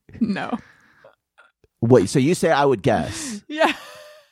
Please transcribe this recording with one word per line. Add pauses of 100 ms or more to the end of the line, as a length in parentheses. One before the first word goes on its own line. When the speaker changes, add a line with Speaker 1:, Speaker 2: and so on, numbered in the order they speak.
(180)
Speaker 1:
No. (1300)
Speaker 2:
Wait,
so
you
say
I
would
guess?
Speaker 1:
<laughs>
Yeah. (580)